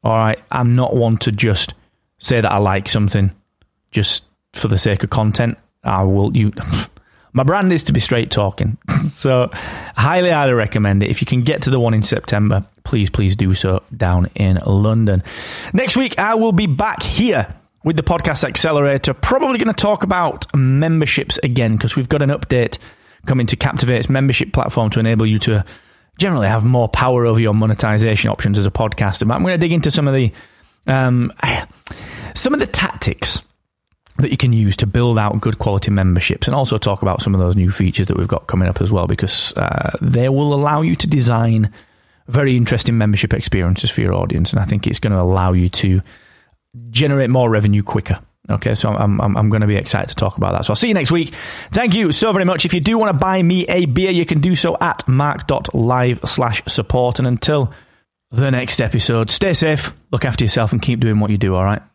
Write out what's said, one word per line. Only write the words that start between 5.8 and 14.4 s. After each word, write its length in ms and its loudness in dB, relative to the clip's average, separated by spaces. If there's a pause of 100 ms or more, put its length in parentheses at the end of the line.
I 200 0
will, 340 2
you, 160 2 (400)
<laughs> 400 -20
my 100 2
brand 300 2
is 100 0
to 80 -2
be 80 2
straight 320 0
talking. 520 -2
<laughs> 40 -14 (220)
So 440 0
highly, 760 -2
highly 240 2
recommend 500 2
it. 60 0
If 100 -2
you 60 -2
can 160 0
get 220 -2
to 60 0
the 100 2
one 140 2
in 100 2
September, 640 0 (180)
please, 260 0
please 260 0
do 180 2
so 300 0 (120)
down 400 0
in 300 2